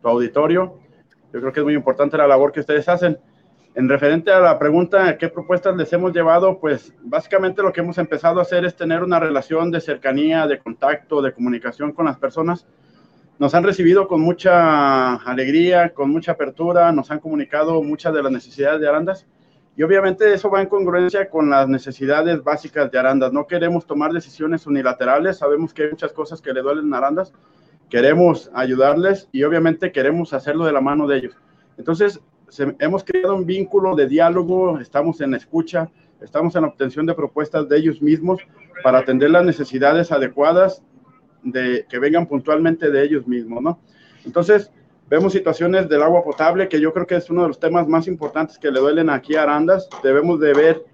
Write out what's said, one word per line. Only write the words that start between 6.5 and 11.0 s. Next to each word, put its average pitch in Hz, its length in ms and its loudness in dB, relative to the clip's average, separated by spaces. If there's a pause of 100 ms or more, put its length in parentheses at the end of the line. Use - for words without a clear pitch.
Pues, 143 420 -4
básicamente 185 580 0
lo 196 120 2
que 170 80 -4
hemos 170 180 -4
empezado 170 400 0
a 180 40 2
hacer 180 220 0
es 180 120 -4
tener 165 260 -2
una 180 160 0
relación 160 540 -2
de 165 80 -4
cercanía, 151 680 -2
de 143 140 -2
contacto, 143 600 -4